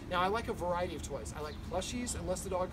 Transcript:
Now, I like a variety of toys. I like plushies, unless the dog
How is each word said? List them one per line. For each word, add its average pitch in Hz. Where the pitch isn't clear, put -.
Now, 180
I 185
like 226
a 214
variety 175
of 139
toys. 123
I 151
like 151
plushies, 240
unless 180
the 190
dog 180